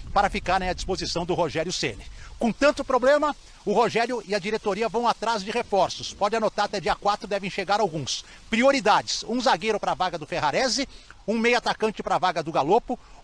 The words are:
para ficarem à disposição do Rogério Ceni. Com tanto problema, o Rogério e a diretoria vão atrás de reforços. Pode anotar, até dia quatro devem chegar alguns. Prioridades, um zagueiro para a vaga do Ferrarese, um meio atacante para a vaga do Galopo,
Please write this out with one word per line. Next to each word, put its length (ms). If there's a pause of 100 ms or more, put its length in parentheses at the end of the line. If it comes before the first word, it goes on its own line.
(120)
para 180
ficarem 400
à 40
disposição 500
do 120
Rogério 360
Ceni. 340 (340)
Com 120
tanto 320
problema, 520 (300)
o 80
Rogério 520
e 80
a 60
diretoria 480
vão 200
atrás 360
de 80
reforços. 640
Pode 220
anotar, 300
até 140
dia 160
quatro 320
devem 220
chegar 300
alguns. 440 (260)
Prioridades, 800
um 140
zagueiro 380
para 120
a 40
vaga 220
do 80
Ferrarese, 600 (400)
um 100
meio 200
atacante 440
para 140
a 40
vaga 220
do 120
Galopo, 440 (260)